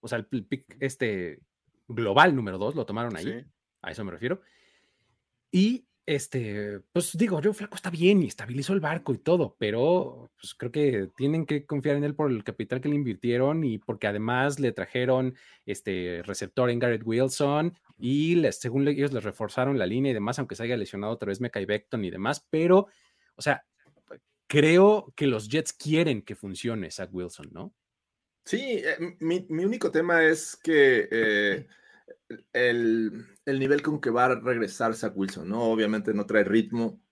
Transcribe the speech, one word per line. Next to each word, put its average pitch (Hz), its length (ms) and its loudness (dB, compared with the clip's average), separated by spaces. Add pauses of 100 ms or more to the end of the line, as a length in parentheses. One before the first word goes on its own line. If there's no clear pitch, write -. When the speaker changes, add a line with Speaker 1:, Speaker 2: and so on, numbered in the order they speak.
Speaker 1:
O 120 80 -14
sea, 120 100 -4
el, 110 140 -10
el 117 140 -4
pick, - 340 -10
este, 104 600 -4 (460)
global 117 480 4
número 101 240 -4
dos, 113 160 -4
lo 135 120 -6
tomaron 110 300 -6
ahí. 82 80 -10
Speaker 2:
Sí. 117 220 -8 (360)
Speaker 1:
A - 80 -10
eso 107 140 -10
me 92 60 -8
refiero. 123 300 -6 (1080)
Y, 214 360 2 (180)
este, 104 760 -6 (120)
pues 175 240 -2
digo, 185 260 0
Joe 208 120 2
Flacco 202 220 -12
está - 120 -8
bien 175 340 4
y 135 40 0
estabilizó 127 460 -6
el 196 80 2
barco 151 340 -2
y - 40 -6
todo, 165 400 0
pero, 127 800 -2
pues, - 160 -18
creo 120 180 -8
que 123 440 0
tienen 156 300 0
que 147 180 -4
confiar 143 320 0
en 143 80 0
él 147 100 -2
por 147 160 0
el 110 120 -2
capital - 380 -6
que 143 80 -2
le 147 80 0
invirtieron 127 680 0
y 110 140 -2
porque 107 300 -4
además 123 500 0
le 127 140 0
trajeron, 127 640 0 (280)
este, 90 600 -6
receptor 123 460 -2
en 120 100 0
Garrett 120 240 0
Wilson 139 720 0 (200)
y 147 360 0
les, 151 240 2
según 131 260 0
le-, 147 80 2
ellos 139 200 0
les 113 120 -4
reforzaron 127 540 -2
la 92 80 0
línea 131 240 0
y 123 40 -2
demás, 110 240 -4
aunque 117 180 -8
se 113 80 -8
haya 120 120 -2
lesionado 104 360 -6
otra 110 160 -6
vez 98 120 -4
Mekhi 117 240 -4
Becton 104 400 -4
y 90 60 -4
demás, 101 400 -4
pero, 180 380 4 (480)
o - 60 -14
sea, 143 220 -2 (840)
creo 175 680 6
que 147 120 -2
los 107 200 -2
Jets 151 240 -2
quieren 151 500 0
que 104 120 -14
funcione 98 560 -6
Zach 90 220 -12
Wilson, 87 400 -10
¿no? 127 200 -14 (720)
Speaker 3:
Sí, - 160 -4
eh, 170 600 -4
mi, 175 280 -2
mi 165 160 -4
único 208 260 -2
tema 165 340 4
es 160 320 2
que, 139 540 6
eh, 104 560 2 (840)
el, 117 760 0 (200)
el 135 120 0
nivel 139 240 2
con 151 180 -2
que 123 100 -2
va 120 160 4
a 131 80 2
regresar 113 600 -2
Zach 110 200 -6
Wilson, 98 340 -6
¿no? 113 140 -4
Obviamente 110 500 0
no 101 140 -2
trae 104 180 4
ritmo 110 560 0 (120)